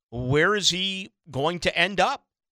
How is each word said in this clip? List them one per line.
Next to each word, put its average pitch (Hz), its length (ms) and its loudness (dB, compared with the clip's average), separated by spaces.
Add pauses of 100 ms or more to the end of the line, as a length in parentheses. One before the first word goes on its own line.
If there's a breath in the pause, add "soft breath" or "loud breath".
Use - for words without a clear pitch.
Where 143 460 2
is 175 140 2
he 190 420 -4 (180)
going 151 300 -2
to - 180 -2
end 180 220 0
up, 247 260 0 (280)